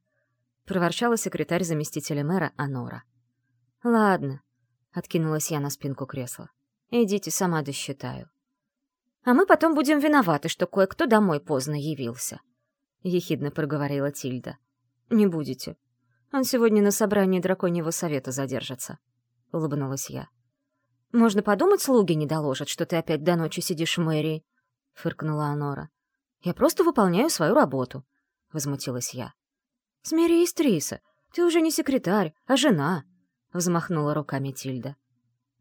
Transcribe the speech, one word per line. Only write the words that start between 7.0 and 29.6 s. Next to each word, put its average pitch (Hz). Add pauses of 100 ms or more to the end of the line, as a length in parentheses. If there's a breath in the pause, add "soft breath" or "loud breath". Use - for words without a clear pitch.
сама 170
досчитаю». 131 (960)
«А 247
мы 381
потом 320
будем 294
виноваты, 233
что -
кое-кто 196
домой 208
поздно 147
явился», — 135 (600)
ехидно 165
проговорила 143
Тильда. 127 (520)
«Не 208
будете. 143 (560)
Он 269
сегодня 226
на 202
собрании 196
Драконьего 175
Совета 147
задержится», — 131 (540)
улыбнулась 143
я. 131 (840)
«Можно 226
подумать, 320
слуги 202
не 151
доложат, 139
что -
ты 170
опять 160
до 175
ночи 165
сидишь 160
в 175
мэрии», — 156 (500)
фыркнула 151
Анора. 147 (540)
«Я 180
просто 320
выполняю 220
свою 180
работу», — 135 (480)
возмутилась 135
я. 123 (680)